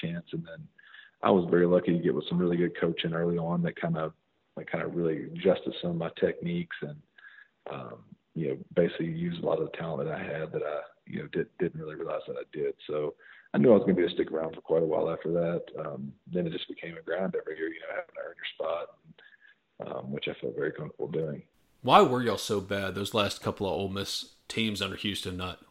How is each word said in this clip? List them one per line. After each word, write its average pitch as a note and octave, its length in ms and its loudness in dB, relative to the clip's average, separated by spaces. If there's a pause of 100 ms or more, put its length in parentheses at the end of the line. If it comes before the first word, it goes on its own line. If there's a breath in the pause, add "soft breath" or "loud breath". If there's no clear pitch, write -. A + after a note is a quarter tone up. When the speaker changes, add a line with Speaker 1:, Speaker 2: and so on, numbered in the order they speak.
Speaker 1:
chance, E2+ 300 -4
and E2 140 -4
then E2 200 -14 (560 loud breath)
I G#2 100 4
was F2 180 6
very F2 160 6
lucky F2 260 6
to E2+ 100 4
get D#2 140 2
with D2+ 140 -2
some F2 80 0
really F2 180 4
good F2 240 2
coaching E2+ 340 0
early E2+ 240 2
on E2+ 260 0
that - 160 -2
kinda, D#2+ 340 -2 (420)
that - 160 -10
kinda E2 160 -2
really E2 380 0
adjusted E2+ 560 2
some F2 100 -2
of E2+ 60 0
my E2 200 -2
techniques F2 640 0
and, D2 200 -10 (680 loud breath)
um, B1+ 280 -10 (360)
you D#2+ 140 -2
know, C2+ 100 -2 (180)
basically E2+ 320 4
used E2+ 360 -2
a - 20 0
lot D#2+ 140 2
of D#2 100 -2
the - 80 -12
talent D#2 300 -2
that D2+ 80 -4
I - 80 -6
had D#2 300 -6
that D2+ 100 -2
I, D2+ 160 -4 (260)
you D#2+ 140 -6
know, D2+ 140 -8
did, D#2+ 140 0 (100)
didn't D#2+ 240 -2
really D#2 140 -8
realize D2+ 320 -4
that D2+ 100 -8
I B1+ 60 -6 (100)
did. C#2+ 220 -2 (120)
So D2+ 280 -2 (380 loud breath)
I A2 40 2
knew A#2 140 10
I - 20 12
was G2 80 10
gonna F#2+ 140 4
be F2 100 4
a D#2+ 60 2
stick - 200 0
around D#2+ 240 -4
for - 60 -14
quite E2 220 4
a - 20 4
while D#2+ 240 2
after E2 240 -4
that. E2+ 300 0 (220)
Um, C#2 280 -8 (180)
then F2 160 0
it D#2+ 60 -4
just - 160 -6
became E2+ 260 -10
a E2 60 -14
grind F2+ 340 -2
every D#2+ 220 -4
year, D#2+ 100 -4
you E2 140 -8
know, D#2+ 80 -14
having - 260 -8
to D2+ 100 -10
earn E2+ 120 -12
your - 80 -12 (100)
spot, - 1400 -8
um, C2 160 -8
which - 160 -6
I - 100 -10
feel B1 140 -6
very D2+ 180 -2
comfortable - 380 -8
doing. D#2 340 -4 (380)
Speaker 2:
Why D3+ 200 8
were B2+ 200 4
y'all A2 160 2
so G2+ 240 0
bad G2 340 -2
those G2+ 180 -4
last G2+ 280 2
couple G#2 240 -2
of F#2 80 0
Ole F#2+ 160 0
Miss - 460 -6 (120)
teams A2 340 0
under F#2+ 160 -4
Houston F#2+ 400 -4
Nutt? F2+ 220 -6 (120)